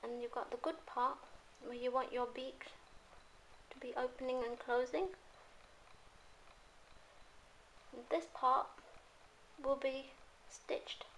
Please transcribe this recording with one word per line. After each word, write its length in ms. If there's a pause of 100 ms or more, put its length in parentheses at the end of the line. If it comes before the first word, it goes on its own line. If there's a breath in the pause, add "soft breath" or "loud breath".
and 200
you've 80
got 180
the 80
good 300
part 300 (460)
where 140
you 140
want 200
your 140
beak 400 (1040)
to 100
be 160
opening 520
and 100
closing. 520 (2750)
And 160
this 240
part 320 (1000)
will 120
be 300 (440)
stitched 560 (120)